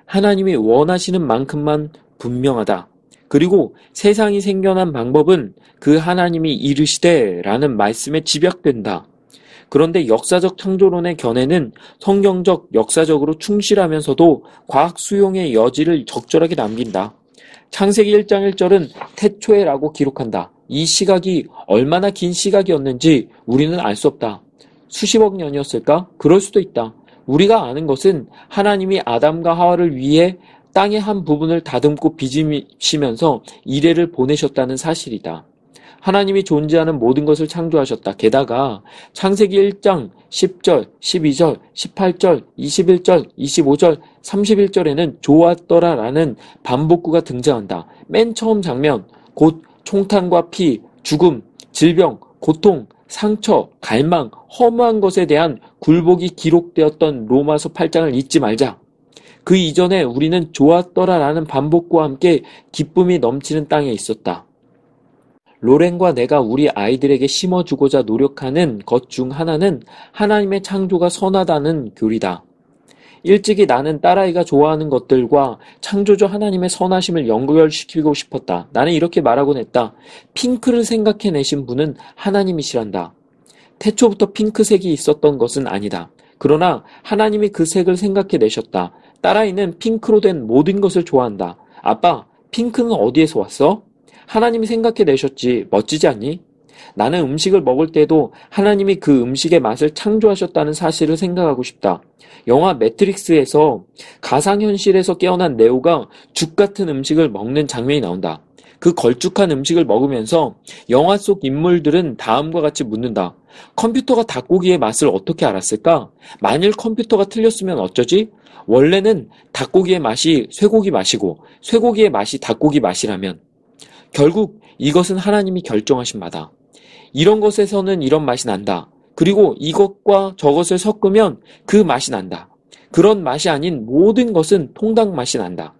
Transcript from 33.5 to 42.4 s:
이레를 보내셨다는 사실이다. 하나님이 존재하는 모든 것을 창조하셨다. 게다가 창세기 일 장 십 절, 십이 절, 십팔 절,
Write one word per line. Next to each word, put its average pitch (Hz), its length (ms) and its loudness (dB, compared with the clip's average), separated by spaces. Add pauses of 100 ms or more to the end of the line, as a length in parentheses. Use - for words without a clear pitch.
이레를 160 460 0
보내셨다는 135 640 -2
사실이다. 110 680 -8 (540)
하나님이 196 440 0
존재하는 156 560 0
모든 131 260 0
것을 151 220 0
창조하셨다. 151 640 -4
게다가 120 680 -2 (320)
창세기 196 420 0
일 196 260 0
장 165 300 0 (180)
십 - 320 -4
절, 143 240 2 (140)
십이 156 340 -2
절, 151 240 0 (160)
십팔 - 440 -4
절, 165 260 2 (140)